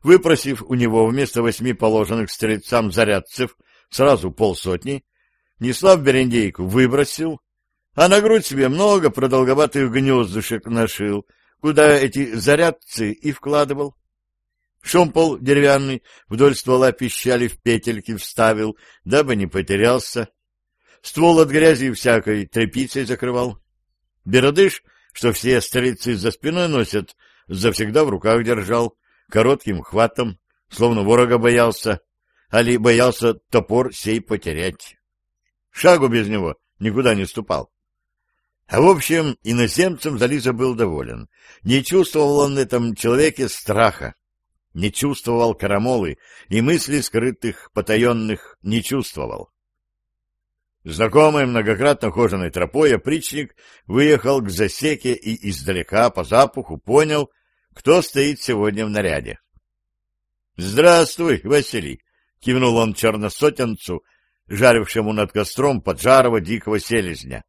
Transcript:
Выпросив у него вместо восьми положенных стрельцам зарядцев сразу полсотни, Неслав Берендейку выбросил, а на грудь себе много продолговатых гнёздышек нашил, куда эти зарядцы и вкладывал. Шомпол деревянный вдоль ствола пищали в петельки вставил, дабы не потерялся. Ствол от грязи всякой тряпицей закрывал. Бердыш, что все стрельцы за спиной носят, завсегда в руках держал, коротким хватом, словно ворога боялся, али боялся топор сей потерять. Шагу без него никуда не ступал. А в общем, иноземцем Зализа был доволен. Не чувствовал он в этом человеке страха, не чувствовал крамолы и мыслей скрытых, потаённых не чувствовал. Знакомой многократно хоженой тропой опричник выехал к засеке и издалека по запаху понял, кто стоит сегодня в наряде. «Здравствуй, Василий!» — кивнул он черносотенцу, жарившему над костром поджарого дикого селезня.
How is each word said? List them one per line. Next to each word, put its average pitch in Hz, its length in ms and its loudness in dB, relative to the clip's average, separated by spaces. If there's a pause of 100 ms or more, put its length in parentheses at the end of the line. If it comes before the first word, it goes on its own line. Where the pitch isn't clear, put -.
Выпросив 151 600 4
у - 120 -6
него 113 320 2
вместо 120 360 -2
восьми 117 300 -2
положенных 110 580 0
стрельцам 110 600 -2
зарядцев 104 640 -2 (340)
сразу 127 400 2
полсотни, 95 760 -4 (540)
Неслав 160 420 4
Берендейку 123 640 0
выбросил, 131 760 0 (540)
а 170 140 4
на 202 120 6
грудь 220 260 2
себе 135 220 0
много 180 420 2
продолговатых 131 800 0
гнёздышек 117 760 -2
нашил, 104 600 -4 (340)
куда 151 300 6
эти 135 440 0
зарядцы 143 760 0
и 143 220 -6
вкладывал. 143 680 -4 (840)
Шомпол 160 560 2
деревянный 139 640 2 (260)
вдоль 131 260 4
ствола 127 380 2
пищали 123 560 -2
в - 120 -12
петельки 113 560 -4
вставил, 110 600 -2 (260)
дабы 131 320 0
не 98 100 -2
потерялся. 107 840 -2 (760)
Ствол 165 380 4
от 151 80 6
грязи 139 440 2
всякой 107 540 0
тряпицей 123 580 -4
закрывал. 123 560 -6 (640)
Бердыш, 143 580 2 (300)
что 117 200 0
все 123 280 0
стрельцы 123 540 -4
за 104 160 -2
спиной 170 380 -4
носят, 107 480 -4 (320)
завсегда 107 560 0
в 131 60 -2
руках 110 340 0
держал, 117 520 -2 (340)
коротким 110 520 0
хватом, 113 560 -2 (300)
словно 113 340 0
ворога 120 360 4
боялся, 117 600 0 (500)
али 117 260 2
боялся 117 580 2
топор 117 600 -2
сей 110 260 -4
потерять. 87 760 -8 (760)
Шагу 160 380 4
без 113 200 0
него 95 280 -4 (220)
никуда 110 360 0
не 98 120 -2
ступал. 87 440 -8 (960)
А 110 140 -2
в 170 80 6
общем, 160 540 0
иноземцем 127 760 -2
Зализа 123 340 0
был 123 220 -2
доволен. 67 540 -6 (340)
Не 127 220 0
чувствовал 151 560 0
он 139 160 0
в - 20 -2
этом 117 360 -2
человеке 127 540 0
страха, 101 640 -2 (600)
не 98 180 -4
чувствовал 117 600 -2
крамолы 101 640 -2 (300)
и 104 120 0
мыслей 143 420 0
скрытых, 113 680 -6
потаённых 110 920 -2
не 107 200 -2
чувствовал. - 680 -8 (1300)
Знакомой 135 600 2
многократно 113 640 -2
хоженой 95 400 -2
тропой 127 440 0
опричник 147 600 -6 (300)
выехал 135 540 2
к 101 100 -6
засеке 120 640 -4
и 110 380 -8
издалека 92 600 -2
по 90 140 -8
запаху 110 540 0
понял, 147 520 0 (440)
кто 165 280 -2
стоит 143 380 -4
сегодня 107 460 -4
в 107 40 -8
наряде. 78 480 -6 (1160)
«Здравствуй, 151 880 2
Василий!» — 110 580 -4 (380)
кивнул 123 360 0
он 110 180 0
черносотенцу, 113 1080 -4 (420)
жарившему 110 640 2
над 107 200 -2
костром 123 500 -2
поджарого 123 580 2
дикого 107 380 -4
селезня. 80 720 -6